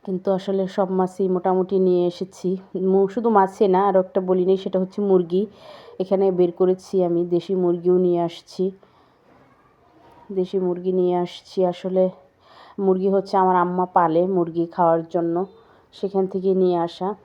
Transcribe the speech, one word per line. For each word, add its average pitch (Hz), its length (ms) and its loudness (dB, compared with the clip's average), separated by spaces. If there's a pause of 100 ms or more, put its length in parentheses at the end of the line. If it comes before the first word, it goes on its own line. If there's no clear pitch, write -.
কিন্তু 185 260 -4
আসলে 190 360 -4
সব 190 240 -4
মাছই 185 360 -2
মোটামুটি 185 520 0
নিয়ে 180 280 2
এসেছি। 185 500 -6 (180)
মু-, 190 320 2
শুধু 233 220 -2
মাছে 196 380 2
না, 190 200 2
আরও 190 120 4
একটা 185 220 -2
বলি 185 240 0
নাই, 190 120 2
সেটা 190 220 -4
হচ্ছে 185 220 -4
মুরগি। 185 460 2 (520)
এখানে 190 320 0
বের 180 200 2
করেছি 185 520 0
আমি, 170 220 0
দেশি 175 300 -2
মুরগিও 180 420 0
নিয়ে 175 240 2
আসছি, 180 500 -6 (1600)
দেশি 190 280 -4
মুরগি 180 320 -2
নিয়ে 180 260 2
আসছি। 175 480 -4
আসলে 185 440 0 (680)
মুরগি 190 300 2
হচ্ছে 196 280 0
আমার 185 180 4
আম্মা 180 300 0
পালে 175 420 2
মুরগি 170 380 -2
খাওয়ার 170 440 2
জন্য, 170 360 -2 (460)
সেখান 190 360 -2
থেকে 190 280 -2
নিয়ে 180 220 2
আসা। 180 480 -6